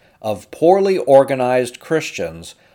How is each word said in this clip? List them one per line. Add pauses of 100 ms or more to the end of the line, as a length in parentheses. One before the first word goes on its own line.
(220)
of
poorly
organized
Christians (200)